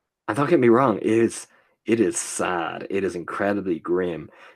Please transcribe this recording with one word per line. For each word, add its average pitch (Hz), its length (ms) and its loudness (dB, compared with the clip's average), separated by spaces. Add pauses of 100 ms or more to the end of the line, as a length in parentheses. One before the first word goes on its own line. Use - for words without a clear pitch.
(280)
And - 80 -4
don't 143 140 0
get 170 100 4
me 123 100 6
wrong, 117 280 6
it - 80 -6
is, 113 400 0 (400)
it 113 140 2
is 95 180 0
sad. 87 720 -6
It 98 140 -4
is 87 120 -4
incredibly 95 640 -4
grim. 87 520 -4 (240)